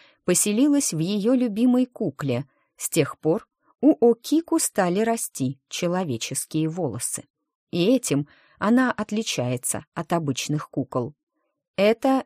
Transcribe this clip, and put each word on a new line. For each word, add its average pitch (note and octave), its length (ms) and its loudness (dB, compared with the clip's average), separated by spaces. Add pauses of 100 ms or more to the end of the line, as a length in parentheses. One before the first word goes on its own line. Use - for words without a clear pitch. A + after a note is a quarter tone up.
(240)
поселилась A#3 680 2
в D#3+ 40 -4
её G3+ 360 0
любимой B3 500 2
кукле. C#3 640 -4 (300)
С - 120 -8
тех - 300 0
пор E3+ 280 -2 (360)
у D4+ 180 6
Окику D4 580 2
стали F#3 420 0
расти A3 580 -4 (100)
человеческие D#3+ 1000 -4
волосы. D#3 560 -6 (460)
И E3+ 140 0 (100)
этим D3 340 -2 (300)
она B3 340 2
отличается B2+ 920 -4 (100)
от - 180 -6
обычных D3+ 580 -4
кукол. C3 440 -6 (640)
Это A3+ 500 2